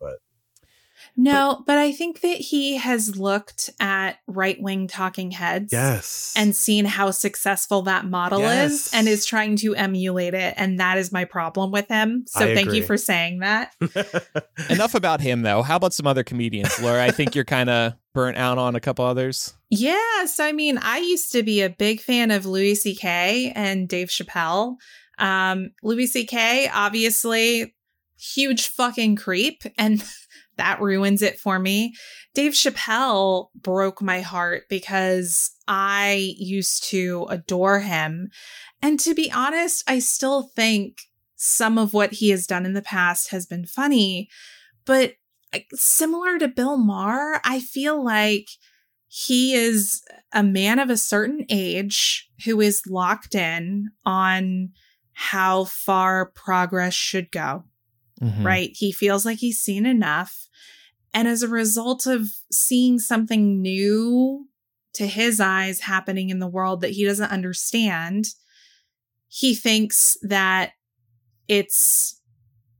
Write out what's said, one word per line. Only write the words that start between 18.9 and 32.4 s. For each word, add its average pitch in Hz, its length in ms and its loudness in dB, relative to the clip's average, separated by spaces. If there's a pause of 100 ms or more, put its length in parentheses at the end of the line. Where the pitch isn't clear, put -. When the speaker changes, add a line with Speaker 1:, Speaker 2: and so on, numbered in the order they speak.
Speaker 3:
others. 127 500 -2 (160)
Speaker 2:
Yeah. 370 560 0
So, - 180 -2
I 302 80 0
mean, 302 260 0
I 233 200 -2
used 349 340 -2
to 240 100 2
be 208 200 2
a 185 80 0
big 214 300 -2
fan 240 300 2
of 196 160 0
Louis 196 280 2
C 208 200 -2
K 202 600 -2
and 190 340 -2
Dave 180 200 -4
Chappelle. 185 680 -2 (420)
Um, 190 520 0 (120)
Louis 233 240 0
C 247 180 -2
K, 240 480 0
obviously, 226 1000 0 (440)
huge 269 500 -2
fucking 233 480 0
creep. 208 460 -4 (140)
And 214 320 2
<laughs> - 500 -20
that 185 240 -2
ruins 196 400 2
it - 180 0
for 190 180 0
me. 202 360 0 (400)
Dave 285 180 2